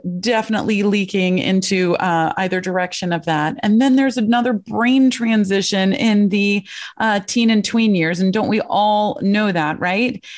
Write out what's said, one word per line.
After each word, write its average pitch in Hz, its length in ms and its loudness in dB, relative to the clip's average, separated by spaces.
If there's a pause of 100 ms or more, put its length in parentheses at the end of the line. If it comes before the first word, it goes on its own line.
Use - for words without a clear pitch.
(220)
definitely 220 600 0
leaking 196 580 0
into, 185 580 0
uh, 165 400 0
either 185 240 -2
direction 180 500 -4
of 165 140 -4
that. 156 360 -2
And 214 200 4
then 262 160 4
there's 269 200 0
another 240 360 0
brain 233 580 2
transition 196 800 0
in 208 380 2
the, 202 360 0 (320)
uh, 208 300 0
teen 233 220 0
and 214 140 2
tween 226 300 2
years. 170 280 0
And 190 100 2
don't 214 160 0
we 214 140 0
all 208 600 0
know 202 300 0
that, 156 260 -2
right? 202 480 -4 (120)